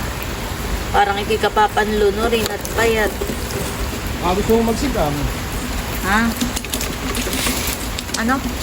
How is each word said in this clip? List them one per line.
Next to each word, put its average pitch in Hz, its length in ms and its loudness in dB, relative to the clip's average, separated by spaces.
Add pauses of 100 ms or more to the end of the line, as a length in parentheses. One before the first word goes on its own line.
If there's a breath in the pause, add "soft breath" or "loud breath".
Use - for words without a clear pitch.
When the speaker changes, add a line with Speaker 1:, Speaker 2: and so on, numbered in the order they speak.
(880)
Speaker 1:
Parang 403 300 4
ikikapapanluno 403 1120 2
rin 226 160 2
at 202 160 -4 (100)
payat. 220 380 2 (1120)
Speaker 2:
Ah, 180 100 2
gusto 214 240 4
mo 233 140 4
magsigang? 175 400 2 (920)
Speaker 1:
Ha? 202 160 4 (2000)
Ano? 240 220 2 (240)